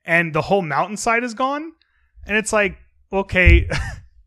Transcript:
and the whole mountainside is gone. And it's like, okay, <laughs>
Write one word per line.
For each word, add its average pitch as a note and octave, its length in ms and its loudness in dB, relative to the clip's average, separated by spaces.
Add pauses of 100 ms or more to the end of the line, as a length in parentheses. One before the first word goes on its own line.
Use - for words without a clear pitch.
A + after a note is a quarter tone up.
and E3+ 260 0
the D3+ 100 0
whole G3 200 0
mountainside F#3+ 640 -2
is A#3 100 -8
gone. C#4+ 380 -4 (540)
And G3+ 100 -2
it's G#3+ 160 -2
like, G#3 260 0 (340)
okay, F#3 560 4 (240)
<laughs> - 160 -18 (180)